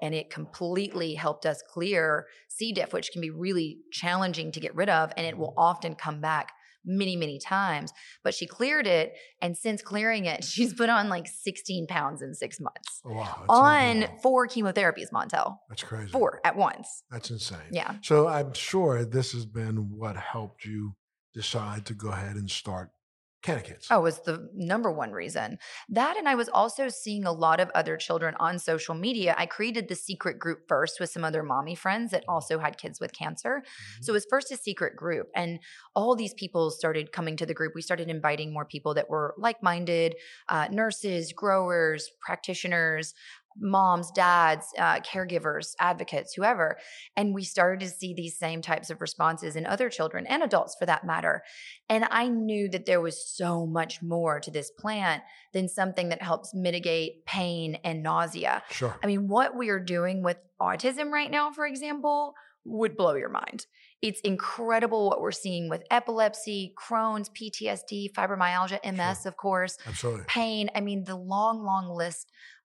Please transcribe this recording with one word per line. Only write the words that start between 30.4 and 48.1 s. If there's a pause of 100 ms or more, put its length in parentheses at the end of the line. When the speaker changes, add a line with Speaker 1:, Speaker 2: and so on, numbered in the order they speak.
Speaker 1:
group
first
with
some
other
mommy
friends
that
Speaker 2:
Mm-hmm.
Speaker 1:
also
had
kids
with
cancer.
Speaker 2:
Mm-hmm.
Speaker 1:
So
it
was
first
a
secret
group,
and (340)
all
these
people
started
coming
to
the
group.
We
started
inviting
more
people
that
were
like-minded, (320)
uh,
nurses,
growers, (100)
practitioners, (440)
moms,
dads, (120)
uh,
caregivers, (120)
advocates,
whoever. (400)
And
we
started
to
see